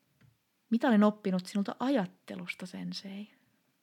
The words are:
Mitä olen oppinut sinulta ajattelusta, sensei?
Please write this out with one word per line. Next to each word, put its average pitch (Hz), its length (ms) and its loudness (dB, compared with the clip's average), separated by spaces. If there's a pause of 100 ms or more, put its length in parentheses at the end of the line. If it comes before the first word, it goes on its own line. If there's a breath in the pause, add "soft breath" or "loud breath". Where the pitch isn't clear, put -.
(720)
Mitä 240 180 2
olen 214 160 8
oppinut 196 420 0
sinulta - 320 -4
ajattelusta, 190 880 -4
sensei? 190 680 -12 (480)